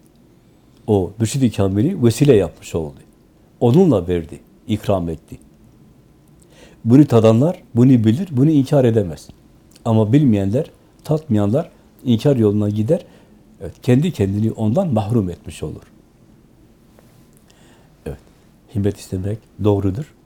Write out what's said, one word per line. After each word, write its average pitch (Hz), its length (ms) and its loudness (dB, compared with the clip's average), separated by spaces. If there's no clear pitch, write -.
o 98 320 0
mürşid-i 113 320 0
kamili 107 540 -2
vesile 131 300 4
yapmış - 400 -2
oldu. 78 240 -8
Onunla 120 480 2
verdi, 85 320 -6
ikram 98 400 -4
etti. - 300 -14
Bunu 135 220 6
tadanlar 117 560 2
bunu 123 160 4
bilir, 120 400 2
bunu 143 200 0
inkar 139 340 2
edemez. 104 440 -2
Ama 110 280 2
bilmeyenler, 120 580 0
tatmayanlar 123 680 -2
inkar 127 320 0
yoluna 104 320 0
gider. 107 380 -4
Evet, 87 120 -16
kendi 143 300 0
kendini 104 400 -2
ondan 131 400 -2
mahrum 107 380 -2
etmiş - 320 -14
olur. 80 200 -12
Evet, 69 120 -14
himmet 101 220 -2
istemek 98 420 -8
doğrudur. 101 500 -2